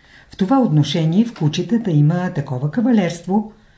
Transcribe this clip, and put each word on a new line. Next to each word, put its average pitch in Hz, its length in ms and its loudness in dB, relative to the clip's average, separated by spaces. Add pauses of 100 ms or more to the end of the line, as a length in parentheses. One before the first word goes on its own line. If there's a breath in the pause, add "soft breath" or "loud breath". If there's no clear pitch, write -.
(300 soft breath)
В - 80 -20
това 254 220 2
отношение 165 640 2
в - 80 -12
кучетата 180 580 -2
има 175 420 2
такова 139 380 -6
кавалерство, 214 840 -2 (240 loud breath)